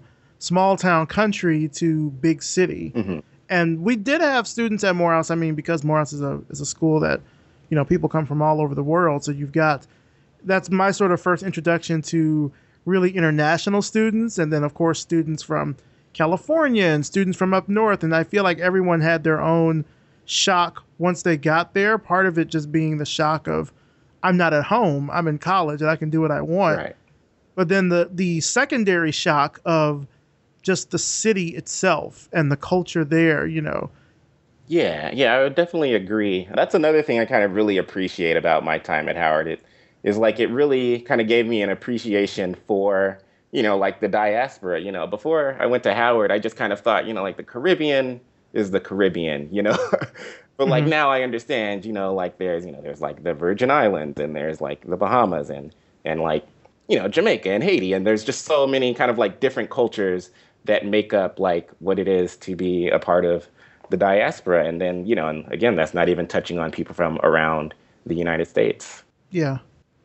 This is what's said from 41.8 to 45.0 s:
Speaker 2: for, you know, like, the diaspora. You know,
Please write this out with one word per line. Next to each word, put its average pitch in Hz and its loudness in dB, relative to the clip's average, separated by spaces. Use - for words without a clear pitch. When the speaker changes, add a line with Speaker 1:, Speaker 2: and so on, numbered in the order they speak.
Speaker 2:
for, 98 0
you 127 0
know, 104 2
like, 98 -2
the 104 0
diaspora. 104 -2
You 98 -8
know, 85 -6